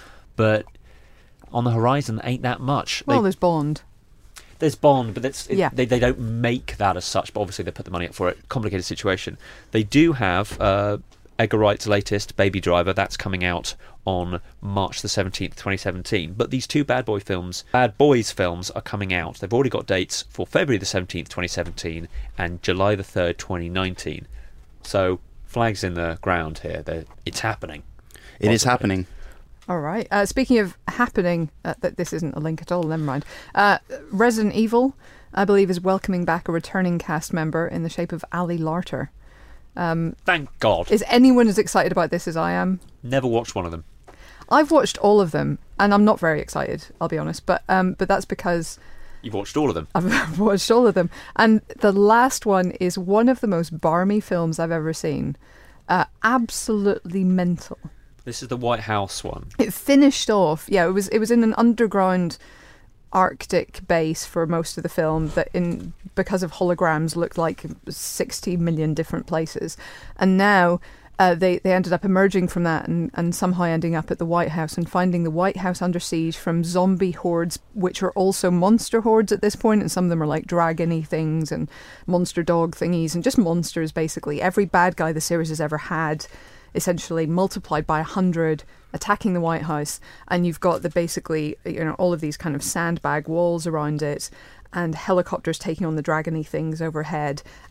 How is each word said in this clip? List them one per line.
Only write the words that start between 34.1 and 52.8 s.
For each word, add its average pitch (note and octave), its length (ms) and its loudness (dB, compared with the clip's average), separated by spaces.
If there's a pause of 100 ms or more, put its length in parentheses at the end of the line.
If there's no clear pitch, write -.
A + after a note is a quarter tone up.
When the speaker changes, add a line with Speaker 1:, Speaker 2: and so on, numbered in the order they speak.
Speaker 2:
Resident A3 440 2
Evil, A#3 400 2 (400)
I G3 100 2
believe, G3 240 6
is F3+ 120 0
welcoming F#3 440 0
back E3 220 -2
a F3 60 -2
returning F3 440 0
cast D#3+ 360 -4
member D#3+ 340 -2
in E3+ 160 -4
the E3 60 -4
shape E3+ 240 -6
of E3 180 -10
Ali F3 260 -2
Larter. D#3+ 520 -4 (680)
Um, E3 400 -2 (100)
Speaker 1:
Thank E3 340 -2
God. F#2 320 2
Speaker 2:
is G#3+ 160 4
anyone B3 400 8
as G#3 120 2
excited F3+ 320 2
about E3 180 0
this F3 180 -4
as E3 80 -6
I E3 180 -2
am? F3+ 260 0 (240)
Speaker 1:
Never B2+ 240 0
watched A#2 260 0
one F#2 120 -2
of E2+ 60 -4
them. E2 120 -10 (640)
Speaker 2:
I've D4 220 6
watched - 280 4
all G#3 220 6
of F3+ 100 2
them, C#3+ 280 -2 (200)
and G3+ 140 4
I'm G#3 120 6
not G#3+ 140 4
very D#3+ 220 2
excited, - 440 -6 (140)
I'll E3+ 100 -2
be D#3+ 100 -4
honest, D#3+ 260 -6
but, - 240 0
um, F#3 300 2
but F#3+ 80 0
that's G3 180 0
because F3 540 -4 (420)
Speaker 1:
You've G#2+ 140 -8
watched G2+ 200 -4
all D3 140 2
of F2 60 0
them? D#2+ 180 -6
Speaker 2:
I've E3 460 0
<laughs> - 0 -
watched G3+ 320 2
all A#3+ 160 6
of G3 80 4
them. F3 160 0 (240)
And A3 260 6 (200)
the G3+ 100 6
last A3 540 4
one F#3 340 2
is F3+ 180 -2